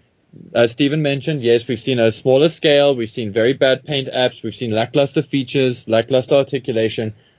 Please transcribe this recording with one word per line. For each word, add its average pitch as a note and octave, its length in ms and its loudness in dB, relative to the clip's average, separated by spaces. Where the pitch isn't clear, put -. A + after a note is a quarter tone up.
as A#2 160 4
Steven D3 300 0
mentioned, C#3+ 400 -2
yes, A#2 260 2
we've B2 100 -4
seen B2+ 220 -2
a A2+ 100 4
smaller C3+ 380 2
scale, C#3+ 480 2
we've A2+ 140 -4
seen G#2+ 240 -8
very A2+ 180 2
bad C3 320 0
paint C#3 240 -6
apps, B2+ 360 -2
we've A2 120 -8
seen A#2 160 -6
lackluster B2+ 500 0
features, C3 680 -2
lackluster B2 460 0
articulation, A2+ 800 -2